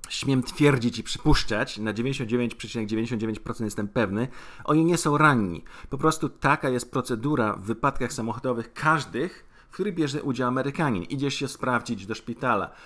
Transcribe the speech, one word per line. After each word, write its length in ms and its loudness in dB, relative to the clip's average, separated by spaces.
śmiem 340 0
twierdzić 560 4
i 40 -4
przypuszczać, 760 0
na 140 -2
dziewięćdziesiąt 380 -2
dziewięć 240 0
przecinek 340 -6
dziewięćdziesiąt 320 -2
dziewięć 180 -4
procent 280 -6
jestem 220 -4
pewny, 400 0
oni 200 4
nie 140 4
są 200 2
ranni. 460 4
Po 80 -4
prostu 300 2
taka 400 0
jest 220 -2
procedura 640 0
w 100 -8
wypadkach 500 0
samochodowych 600 -4
każdych, 840 -2
w 40 -20
których 200 -2
bierze 280 0
udział 260 0
Amerykanie. 560 0
Idziesz 300 -2
się 140 -4
sprawdzić 580 -2
do 80 -4
szpitala, 560 -2